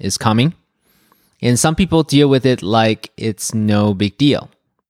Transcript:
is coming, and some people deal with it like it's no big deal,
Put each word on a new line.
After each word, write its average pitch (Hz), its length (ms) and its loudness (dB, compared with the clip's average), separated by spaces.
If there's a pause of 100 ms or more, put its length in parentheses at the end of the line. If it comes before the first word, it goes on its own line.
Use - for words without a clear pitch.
is 98 180 -6
coming, 117 360 0 (840)
and 123 160 0
some 160 200 0
people 160 260 0
deal 147 260 2
with 135 160 2
it 127 200 0
like 110 520 0
it's - 380 -6
no 104 400 0
big 98 240 -4
deal, 139 320 0 (400)